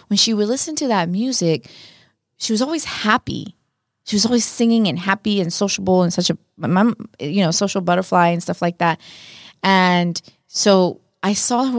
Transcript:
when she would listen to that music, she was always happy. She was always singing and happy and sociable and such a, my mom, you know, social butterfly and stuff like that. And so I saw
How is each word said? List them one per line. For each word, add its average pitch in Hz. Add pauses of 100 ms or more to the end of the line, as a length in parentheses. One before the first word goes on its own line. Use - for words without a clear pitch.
when 208
she 226
would 208
listen 277
to 294
that 180
music, 185 (680)
she -
was 214
always 294
happy. - (520)
She 214
was 202
always 233
singing 226
and 151
happy 196
and 170
sociable 190
and 170
such -
a, 160 (200)
my 156
mom, 214 (120)
you 165
know, 165
social 196
butterfly 175
and 170
stuff -
like 175
that. 165 (640)
And 180 (260)
so 185 (220)
I 202
saw 240 (140)